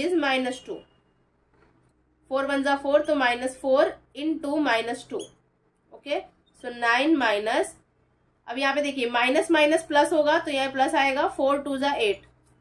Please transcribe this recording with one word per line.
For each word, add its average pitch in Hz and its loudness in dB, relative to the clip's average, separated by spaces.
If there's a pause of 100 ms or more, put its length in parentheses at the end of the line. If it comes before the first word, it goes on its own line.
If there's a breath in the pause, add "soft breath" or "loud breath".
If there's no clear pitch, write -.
is 359 0
minus 254 -2
two। 190 -10 (1500)
फ़ोर 269 -2
वन 277 -2
जा 277 2
फ़ोर, 285 0
तो 302 0
माइनस 254 -2
four 277 2 (220)
into 294 -4 (100)
minus 233 -2
टू। 208 -8 (840)
Okay, 285 -4 (440)
so 240 -10
nine 240 2
minus, 233 0 (720)
अब 240 -8
यहाँ 277 0
पे 294 0
देखिए 269 -2
minus 254 2
minus 311 4
plus 294 2
होगा 302 2
तो 330 -4
यहाँ 269 -2
plus 269 0
आएगा, 277 2
फ़ोर 277 0
टू 277 -4
जा 285 0
एट, 208 -2 (360)